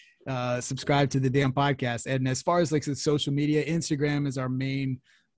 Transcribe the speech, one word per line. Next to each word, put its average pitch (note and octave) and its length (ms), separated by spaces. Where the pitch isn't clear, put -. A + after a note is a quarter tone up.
Uh, B2 340
subscribe C#3 500
to C#3 100
the C3 100
damn C3+ 220
podcast. C3 540
And C3+ 220
as C3 140
far F3 180
as, E3+ 100
like, D3+ 140
the C#3+ 100
social D3 380
media, D3 340
Instagram D3 600
is C3+ 120
our B2+ 100
main, C3+ 520